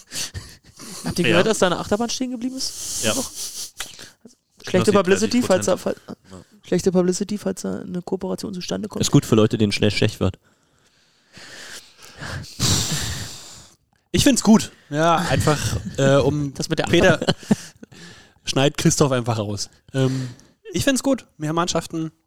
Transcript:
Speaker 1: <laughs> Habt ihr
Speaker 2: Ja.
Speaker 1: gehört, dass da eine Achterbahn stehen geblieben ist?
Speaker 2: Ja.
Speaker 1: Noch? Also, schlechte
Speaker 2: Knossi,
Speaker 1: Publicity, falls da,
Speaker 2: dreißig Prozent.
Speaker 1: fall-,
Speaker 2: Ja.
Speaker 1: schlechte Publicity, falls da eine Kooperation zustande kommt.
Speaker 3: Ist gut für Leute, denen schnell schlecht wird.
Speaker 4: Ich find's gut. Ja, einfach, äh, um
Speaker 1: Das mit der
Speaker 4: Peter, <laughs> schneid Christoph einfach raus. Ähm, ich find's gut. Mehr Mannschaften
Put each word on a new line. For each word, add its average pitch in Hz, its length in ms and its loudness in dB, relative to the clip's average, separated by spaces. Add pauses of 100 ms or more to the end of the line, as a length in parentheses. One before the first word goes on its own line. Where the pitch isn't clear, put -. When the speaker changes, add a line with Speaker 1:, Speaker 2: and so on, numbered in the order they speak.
(460)
Speaker 1:
<laughs> - 600 -18
Habt 170 140 -4
ihr 180 60 2
Speaker 2:
Ja. 190 60 2
Speaker 1:
gehört, 185 140 4
dass 214 140 0
da 190 80 4
eine 175 100 -2
Achterbahn 226 320 -2
stehen 247 220 -6
geblieben 254 260 -6
ist? - 460 -8
Speaker 2:
Ja. 220 100 2
Speaker 1:
Noch? - 40 -2 (1080)
Also, - 120 -20 (280)
schlechte 208 280 2
Speaker 2:
Knossi, 196 120 6
Speaker 1:
Publicity, 202 400 2
falls 196 240 2
da, 180 80 4
Speaker 2:
dreißig 175 80 -10 (220)
Prozent. - 20 -20
Speaker 1:
fall-, - 80 -12 (240)
Speaker 2:
Ja. 170 60 -20 (200)
Speaker 1:
schlechte 180 260 0
Publicity, 180 460 0
falls 190 240 -6
da 190 200 -6
eine 180 200 -8
Kooperation 185 540 -6
zustande 190 320 -6
kommt. - 140 -4
Speaker 3:
Ist - 100 0
gut 143 160 6
für - 80 4
Leute, 110 240 4
denen 107 120 4
schnell 104 200 2
schlecht - 280 0
wird. 95 200 -2 (3750)
Speaker 4:
Ich - 120 2
find's 277 200 4
gut. 214 280 6 (180)
Ja, 160 280 2
einfach, 151 420 2 (380)
äh, 139 180 4
um 143 400 2
Speaker 1:
Das - 140 -8
mit 156 100 -4
der 147 60 -2
Speaker 4:
Peter, 175 340 4 (640)
<laughs> - 600 -20
schneid 139 340 0
Christoph 156 340 2
einfach 117 260 -2
raus. 104 320 -6 (240)
Ähm, 131 360 -2 (460)
ich - 80 -2
find's 269 200 0
gut. 269 220 0 (120)
Mehr 151 160 -4
Mannschaften 165 580 -4 (160)